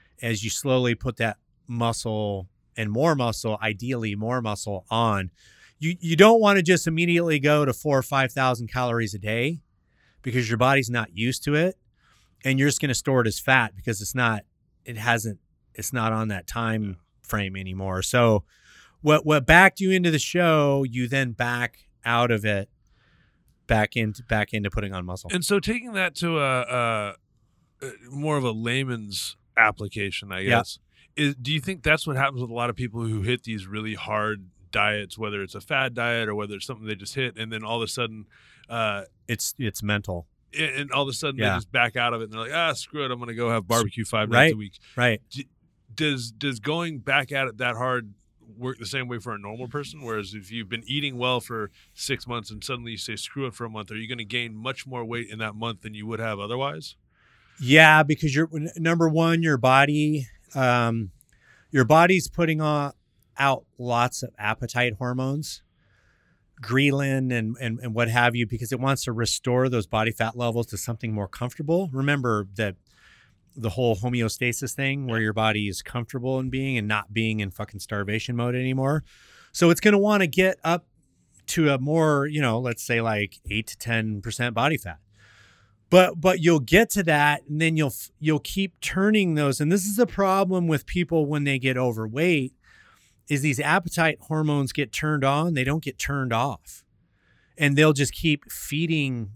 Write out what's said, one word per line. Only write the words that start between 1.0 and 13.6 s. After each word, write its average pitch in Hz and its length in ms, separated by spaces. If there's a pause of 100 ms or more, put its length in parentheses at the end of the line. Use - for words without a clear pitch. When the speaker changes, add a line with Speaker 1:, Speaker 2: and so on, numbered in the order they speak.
Speaker 1:
that 113 200 (300)
muscle 107 800 (280)
and 107 140
more 147 240
muscle, 117 460
ideally 110 540
more 113 260
muscle, 104 500
on. 107 400 (480)
You, 165 200
you 165 160
don't 214 240
wanna 202 220
just 170 240
immediately 170 540
go 147 260
to 131 80
four 143 240
or 131 60
five 135 280
thousand 127 400
calories 117 440
a 101 40
day 117 420 (600)
because 120 280
your 117 100
body's 131 300
not 117 280
used 120 280
to 143 100
it, 175 240 (680)
and 135 140
you're 139 80
just 139 120
gonna 135 140
store 131 280
it 113 60
as 104 120
fat 120 360